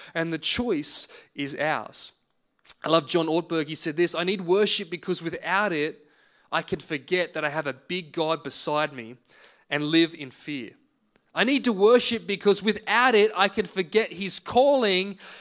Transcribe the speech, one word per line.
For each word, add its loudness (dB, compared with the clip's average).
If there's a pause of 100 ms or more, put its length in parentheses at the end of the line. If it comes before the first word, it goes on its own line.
(160)
and -2
the -4
choice -2 (260)
is -6
ours. -4 (720)
I -4
love 4
John 2
Ortberg. -2
He -8
said -6
this, 0
"I -2
need -2
worship 0
because -6
without -2
it, -4 (420)
I -2
can -6
forget -4
that -6
I 0
have -4
a -4
big -10
God -2
beside -2
me -16 (520)
and -2
live 4
in -12
fear. -12 (640)
I 2
need 2
to 4
worship 4
because 2
without 2
it, 6
I 4
can -4
forget -2
his -4
calling 2 (220)